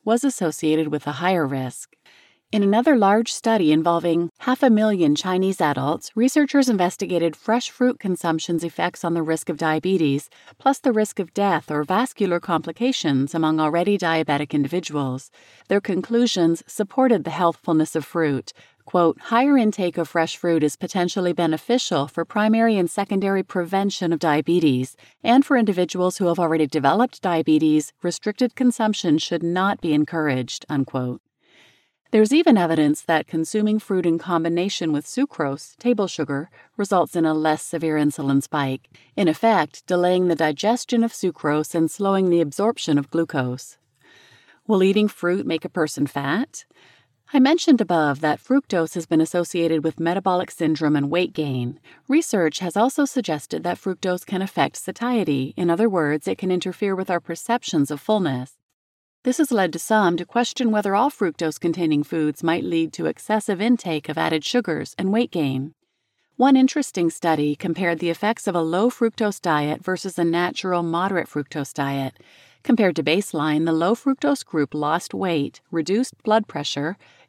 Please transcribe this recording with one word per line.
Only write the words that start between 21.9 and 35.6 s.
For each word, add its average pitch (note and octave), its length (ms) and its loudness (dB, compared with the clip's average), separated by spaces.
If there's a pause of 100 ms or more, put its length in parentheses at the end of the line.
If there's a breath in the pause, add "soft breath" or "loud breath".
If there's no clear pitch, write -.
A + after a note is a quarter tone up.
for E3 180 -6
primary A3 520 2
and F3 120 0
secondary G3 540 -2
prevention F#3+ 680 -2
of E3 80 0
diabetes, D3+ 800 0 (260 soft breath)
and B3+ 220 4
for C#4+ 100 0
individuals F3+ 640 0
who G3 100 0
have E3+ 120 0
already D#3+ 280 2
developed D#3+ 540 0
diabetes, D#3 800 2
restricted G#3+ 540 -2
consumption G#3+ 640 2
should E3 260 -4
not F#3 380 0
be D#3+ 120 0
encouraged," D3+ 760 -2
unquote. C3 540 -4 (920 soft breath)
There's A3 220 4
even D#4 240 6
evidence D#3+ 460 2
that D#3 240 0
consuming G#3+ 520 -2
fruit F#3 260 -2
in E3 140 2
combination E3+ 720 -2
with D3 140 -2
sucrose, D3 720 -4